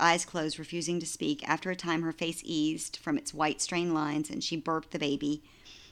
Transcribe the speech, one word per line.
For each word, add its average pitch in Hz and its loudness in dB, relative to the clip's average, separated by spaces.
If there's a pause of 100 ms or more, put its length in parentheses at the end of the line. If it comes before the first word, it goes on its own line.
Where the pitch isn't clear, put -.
eyes 170 6
closed, 156 -2
refusing 170 -2
to 165 -6
speak. 151 -2
After 160 0
a 185 -2
time, 170 0
her 165 -2
face 170 -4
eased 156 0
from 151 0
its - -6
white, 156 2
strained 175 2
lines, 151 0
and - -4
she - -2
burped 160 -2
the 170 -4
baby. 147 2 (500)